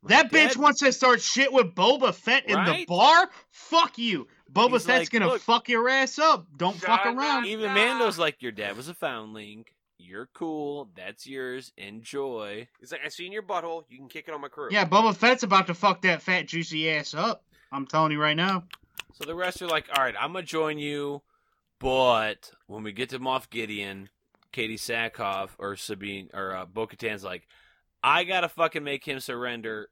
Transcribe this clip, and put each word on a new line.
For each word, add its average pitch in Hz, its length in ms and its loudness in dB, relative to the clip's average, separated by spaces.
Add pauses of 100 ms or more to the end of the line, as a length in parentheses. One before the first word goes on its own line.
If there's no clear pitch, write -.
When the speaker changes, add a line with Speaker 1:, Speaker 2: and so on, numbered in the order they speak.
Speaker 1:
My - 60 -18
Speaker 2:
That 269 240 6
bitch 294 220 6
Speaker 1:
dad" - 20 -6
Speaker 2:
wants 285 240 4
to 277 120 6
start 247 280 4
shit 262 320 0
with 233 240 4
Boba 240 360 4
Fett 254 340 0
in 208 80 0 (100)
the 170 80 2
Speaker 1:
Right? 175 160 -4
Speaker 2:
bar? 302 420 6 (200)
Fuck - 480 0
you. 208 280 -2 (240)
Boba 220 220 4
Speaker 1:
He's 247 140 0
Speaker 2:
Fett's 254 180 4
Speaker 1:
like, 160 60 -10
Speaker 2:
gonna 226 180 2
Speaker 1:
"Look." 247 140 0
Speaker 2:
fuck 226 260 2
your 240 200 2
ass 269 300 0
up. 262 280 4 (100)
Don't 180 200 -2
fuck 190 280 0
Speaker 3:
Shut 240 120 0
Speaker 2:
around. 269 280 0
Speaker 3:
up. 202 40 -6
Speaker 1:
Even 214 240 -4
Mando's 220 460 2
like, 156 240 -2
"Your 123 80 -6
dad 101 260 -6
was 131 120 -14
a 170 60 -14
foundling. 110 720 -10 (360)
You're 95 300 -16
cool. 147 640 -8
That's 95 300 -16
yours. 131 500 -10
Enjoy." 113 880 -10 (140)
Speaker 3:
He's 123 100 -20
like, 143 140 -12
"I 151 40 -8
seen 180 220 -12
your 208 120 -10
butthole. 170 480 -6
You 127 80 -20
can 139 100 -20
kick - 180 -16
it 165 60 -12
on 147 80 -8
my 139 80 -12
crew." 143 220 -12
Speaker 2:
Yeah, 196 180 2
Boba 208 260 4
Fett's 247 280 2
about 190 240 4
to 175 80 -4
fuck 185 280 2
that 170 200 2
fat, 180 260 -2
juicy 160 420 -4
ass 151 220 -4
up. 180 320 -4 (260)
I'm 139 160 -6
telling 156 260 2
you 147 100 -2
right 151 140 4
now. 180 280 -2 (480)
Speaker 1:
So - 120 -18
the 160 100 -10
rest 180 260 -6
are 180 60 -10
like, 156 280 0
"All 139 80 4
right, 120 160 -2
I'm 139 140 -4
gonna 180 140 -8
join 156 320 -4
you." 143 420 -6 (580)
But 127 720 2 (140)
when 107 180 -14
we 107 80 -8
get 123 180 -8
to 131 100 -10
Moff 131 300 -4
Gideon, 101 580 -8 (420)
Katie 110 280 -8
Sackhoff 110 800 -6
or 101 180 -8
Sabine 98 560 -10
or, 95 240 -8
uh, 92 80 -10
Bo-Katan's 107 580 -8
like, 90 240 -12 (560)
"I 160 220 2
gotta 175 240 -2
fucking 160 340 -2
make 143 240 -8
him 135 140 -8
surrender. 117 720 -8